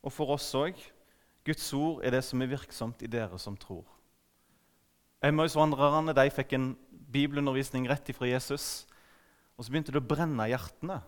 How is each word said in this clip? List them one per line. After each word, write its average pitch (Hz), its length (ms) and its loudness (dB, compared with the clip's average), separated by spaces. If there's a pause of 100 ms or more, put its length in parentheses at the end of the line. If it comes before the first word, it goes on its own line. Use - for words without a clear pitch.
og 135 80 -6
for 143 240 -2
oss - 180 -6
også, 156 380 -2 (540)
Guds - 200 -2 (120)
ord 156 240 0
er 123 140 2
det 131 100 2
som 127 160 0
er 127 80 -2
virksomt - 560 -8
i 113 40 -8
dere 107 280 -4
som 101 200 -8
tror. 87 260 -12 (1400)
Emmausvandrerne, 151 920 4
de 135 200 8
fikk 135 220 -2
en 131 160 0 (180)
bibelundervisning 139 960 0
rett 143 220 -2
ifra 127 180 -2
Jesus, 127 560 -2 (720)
og 117 80 -12
så 113 80 -8
begynte 147 220 -2
det 143 80 2
å 120 80 -10
brenne 143 380 2
i 120 40 2
hjertene. 180 560 -6